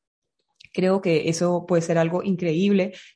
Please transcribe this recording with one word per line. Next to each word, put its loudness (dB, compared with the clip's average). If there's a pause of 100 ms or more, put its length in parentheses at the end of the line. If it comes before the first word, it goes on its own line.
(720)
creo 0
que 0
eso -2
puede 2
ser 0
algo 0
increíble. 0 (220)